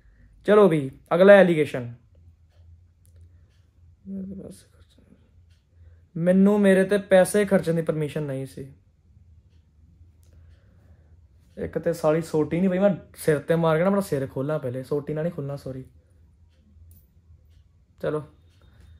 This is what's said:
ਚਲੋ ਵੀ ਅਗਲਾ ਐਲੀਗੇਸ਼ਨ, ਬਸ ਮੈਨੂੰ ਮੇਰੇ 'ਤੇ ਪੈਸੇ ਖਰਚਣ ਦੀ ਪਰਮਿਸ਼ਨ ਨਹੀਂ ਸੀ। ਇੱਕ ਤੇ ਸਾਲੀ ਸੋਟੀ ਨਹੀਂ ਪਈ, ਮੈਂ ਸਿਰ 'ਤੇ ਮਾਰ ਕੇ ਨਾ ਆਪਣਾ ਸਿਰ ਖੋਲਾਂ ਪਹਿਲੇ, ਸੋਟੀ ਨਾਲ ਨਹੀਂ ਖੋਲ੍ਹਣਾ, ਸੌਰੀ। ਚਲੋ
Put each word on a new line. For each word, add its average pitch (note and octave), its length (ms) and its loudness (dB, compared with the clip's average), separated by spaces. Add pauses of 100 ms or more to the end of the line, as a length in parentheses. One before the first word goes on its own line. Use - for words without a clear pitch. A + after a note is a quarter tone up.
(460)
ਚਲੋ G#3 220 6
ਵੀ C#3+ 220 -2 (240)
ਅਗਲਾ F#3+ 180 8
ਐਲੀਗੇਸ਼ਨ, D3+ 640 4 (2250)
ਬਸ F#3+ 560 -16 (1500)
ਮੈਨੂੰ F#3+ 440 4
ਮੇਰੇ F#3+ 240 4
'ਤੇ G3+ 140 -2
ਪੈਸੇ G3 460 2
ਖਰਚਣ E3 300 -2
ਦੀ E3 80 -4
ਪਰਮਿਸ਼ਨ D#3 400 -6
ਨਹੀਂ C3+ 240 -8
ਸੀ। C3+ 260 -18 (2750)
ਇੱਕ - 200 -8
ਤੇ E3 140 -4
ਸਾਲੀ D#3+ 300 -2
ਸੋਟੀ D#3 380 -4
ਨਹੀਂ F#3+ 100 0
ਪਈ, F3+ 80 -4
ਮੈਂ G3 160 2 (220)
ਸਿਰ D3+ 220 -2
'ਤੇ E3 160 -4
ਮਾਰ E3 220 0
ਕੇ E3 60 0
ਨਾ F#3+ 60 0
ਆਪਣਾ G3+ 120 0
ਸਿਰ C#3 260 -4
ਖੋਲਾਂ C#3+ 320 -6
ਪਹਿਲੇ, C3 240 -8
ਸੋਟੀ D3 320 -8
ਨਾਲ D#3 100 -6
ਨਹੀਂ F3 80 -6
ਖੋਲ੍ਹਣਾ, C#3 240 -10
ਸੌਰੀ। C3 280 -14 (2250)
ਚਲੋ D3+ 200 -6 (760)